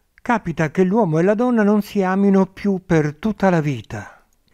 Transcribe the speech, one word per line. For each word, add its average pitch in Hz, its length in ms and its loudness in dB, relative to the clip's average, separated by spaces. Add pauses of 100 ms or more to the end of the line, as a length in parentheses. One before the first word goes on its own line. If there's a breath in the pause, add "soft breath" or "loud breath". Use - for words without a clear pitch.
(200 soft breath)
capita 170 500 -4
che 190 140 0
l'uomo 185 340 0
e 165 40 2
la 202 120 2
donna 233 280 0
non 208 180 2
si 202 220 -4
amino 190 420 2
più 190 400 -4
per 151 300 0
tutta 208 340 -2
la 170 140 2
vita. 113 640 -8 (280)